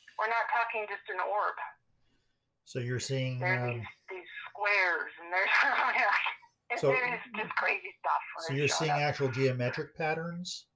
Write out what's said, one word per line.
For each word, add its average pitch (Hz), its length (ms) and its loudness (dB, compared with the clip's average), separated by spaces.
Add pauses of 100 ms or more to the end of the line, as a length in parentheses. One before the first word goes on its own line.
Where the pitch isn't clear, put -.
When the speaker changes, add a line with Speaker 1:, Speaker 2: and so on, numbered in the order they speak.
(180)
Speaker 1:
We're 214 100 0
not 226 220 2
talking 226 400 0
just 202 180 -10
an 190 140 -4
orb. 190 340 0 (1080)
Speaker 2:
So - 140 -8
you're 123 220 -2
seeing, 131 400 -2
Speaker 1:
There's 151 220 2
Speaker 2:
um, 123 80 0 (100)
Speaker 1:
these, 104 60 -8 (240)
these 185 200 -12 (200)
squares, 196 600 2 (120)
and 170 100 -10
there's, 190 180 2
<laughs> - 1300 2
Speaker 2:
So - 80 4
Speaker 1:
there's 247 320 2 (160)
just 214 200 -4
crazy 185 440 -2
stuff 156 220 0 (140)
when 160 100 -8
Speaker 2:
so 151 60 -2
Speaker 1:
it's 135 60 0
Speaker 2:
you're 143 100 4
Speaker 1:
showing 156 220 2
Speaker 2:
seeing 147 120 2
Speaker 1:
up. 147 60 4
Speaker 2:
actual 139 200 2
geometric 127 680 0
patterns? 170 800 -4